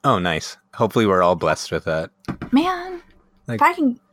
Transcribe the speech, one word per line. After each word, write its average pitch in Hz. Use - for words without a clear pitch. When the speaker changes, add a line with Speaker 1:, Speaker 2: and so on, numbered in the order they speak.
Speaker 1:
Oh, 120
nice. 85
Hopefully 113
we're 95
all 90
blessed 80
with 80
that. 80
Speaker 2:
Man, 349
Speaker 1:
Like 120
Speaker 2:
if -
I 330
can 269